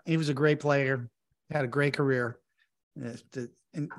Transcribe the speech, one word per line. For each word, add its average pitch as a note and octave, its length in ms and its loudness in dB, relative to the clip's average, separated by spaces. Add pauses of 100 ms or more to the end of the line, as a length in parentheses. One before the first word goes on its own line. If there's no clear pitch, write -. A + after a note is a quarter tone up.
He D#3+ 140 2
was D#3 100 0
a D3 60 0
great D3+ 260 4
player, C3+ 500 0 (400)
had D3+ 140 -2
a B2+ 40 -2
great C#3 260 2
career, B2+ 440 0 (640)
uh, A#2 120 -8 (180)
the, B2 180 -10 (240)
and D3 260 -6